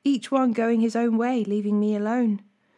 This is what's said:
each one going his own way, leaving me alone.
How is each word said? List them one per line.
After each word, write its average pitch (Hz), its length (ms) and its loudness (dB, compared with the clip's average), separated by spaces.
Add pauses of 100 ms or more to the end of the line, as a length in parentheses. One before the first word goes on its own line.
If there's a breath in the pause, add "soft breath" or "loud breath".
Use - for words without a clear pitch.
each 269 280 0
one 262 220 2
going 226 280 0
his 226 140 0
own 233 220 0
way, 240 260 0
leaving 208 360 0
me 214 160 0
alone. 214 460 -2 (360)